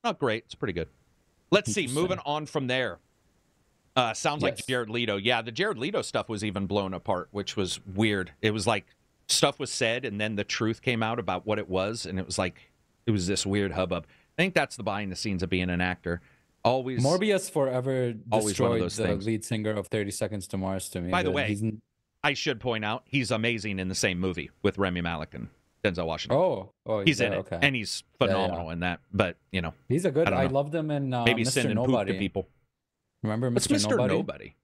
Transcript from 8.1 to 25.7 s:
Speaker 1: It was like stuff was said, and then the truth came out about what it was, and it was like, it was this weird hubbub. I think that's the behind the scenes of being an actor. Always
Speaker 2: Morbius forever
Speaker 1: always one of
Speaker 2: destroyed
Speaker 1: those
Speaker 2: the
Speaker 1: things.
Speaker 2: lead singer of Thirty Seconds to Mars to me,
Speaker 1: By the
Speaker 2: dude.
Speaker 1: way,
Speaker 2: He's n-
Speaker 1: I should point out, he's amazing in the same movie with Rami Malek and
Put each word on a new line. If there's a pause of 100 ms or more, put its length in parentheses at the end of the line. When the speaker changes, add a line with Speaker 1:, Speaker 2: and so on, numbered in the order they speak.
Speaker 1:
It
was
like (420)
stuff
was
said,
and
then
the
truth
came
out
about
what
it
was,
and
it
was
like, (340)
it
was
this
weird
hubbub. (320)
I
think
that's
the
behind
the
scenes
of
being
an
actor. (420)
Always
Speaker 2:
Morbius
forever (180)
Speaker 1:
always
one
of
Speaker 2:
destroyed
Speaker 1:
those
Speaker 2:
the
Speaker 1:
things.
Speaker 2:
lead
singer
of
Thirty
Seconds
to
Mars
to
me,
Speaker 1:
By
the
Speaker 2:
dude.
Speaker 1:
way,
Speaker 2:
He's
n- (420)
Speaker 1:
I
should
point
out,
he's
amazing
in
the
same
movie (140)
with
Rami
Malek
and (340)